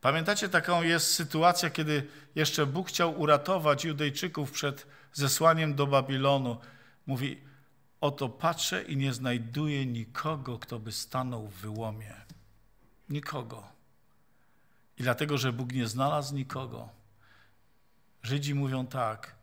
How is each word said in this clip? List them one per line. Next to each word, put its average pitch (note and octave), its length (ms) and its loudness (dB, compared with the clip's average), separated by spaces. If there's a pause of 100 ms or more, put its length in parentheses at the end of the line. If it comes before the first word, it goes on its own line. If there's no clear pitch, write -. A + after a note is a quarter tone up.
Pamiętacie, E3 480 2
taką F3 340 4
jest E3 300 4
sytuacja, E3 560 4
kiedy D3+ 380 0 (280)
jeszcze D3+ 300 2
Bóg E3 240 -2
chciał E3 300 2
uratować D3+ 680 4
Judejczyków D3+ 680 -4
przed - 360 -6 (260)
zesłaniem D#3 640 4
do C#3+ 120 2
Babilonu. C3+ 720 2 (500)
Mówi, C3+ 340 -4 (600)
oto C#3 280 0
patrzę E3 540 -2
i D3 140 -4
nie C3+ 160 0
znajduję B2+ 720 -2
nikogo, B2+ 760 -6
kto A#2 200 -8
by A2 120 -10
stanął B2 560 -6
w G2+ 60 -14
wyłomie. G#2+ 600 -8 (920)
Nikogo. B2 540 -8 (1300)
I B2 60 -6
dlatego, C#3+ 340 0
że B2 160 0
Bóg B2 180 -6
nie B2 160 -2
znalazł C#3 480 -2
nikogo, B2+ 540 -8 (1300)
Żydzi C#3+ 320 -2
mówią C3 320 -2
tak A#2 560 -4